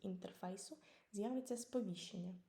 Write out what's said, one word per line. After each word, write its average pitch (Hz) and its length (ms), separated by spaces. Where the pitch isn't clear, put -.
інтерфейсу 185 720
з'явиться 240 460
сповіщення. 185 760